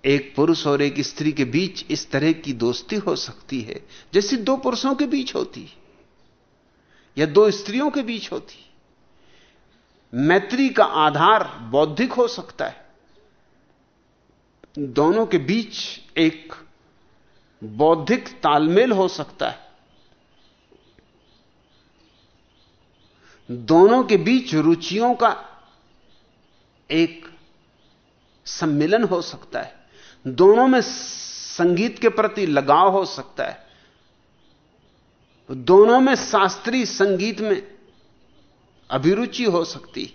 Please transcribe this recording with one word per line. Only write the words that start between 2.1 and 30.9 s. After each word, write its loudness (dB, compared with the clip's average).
तरह 0
की -10
दोस्ती -4
हो -4
सकती -12
है -12
जैसी 0
दो 0
पुरुषों -4
के -2
बीच -6
होती -8
है -20
या 0
दो 6
स्त्रियों -4
के -4
बीच -10
होती -12
है। -20
मैत्री 0
का 2
आधार 2
बौद्धिक 0
हो 0
सकता -12
है, -16
दोनों 0
के -2
बीच -4
एक -2
बौद्धिक 0
तालमेल 2
हो 0
सकता -8
है, -12
दोनों 6
के 2
बीच 0
रुचियों 0
का 2
एक -2
सम्मिलन 0
हो -2
सकता -12
है, -18
दोनों 6
में 4
संगीत -4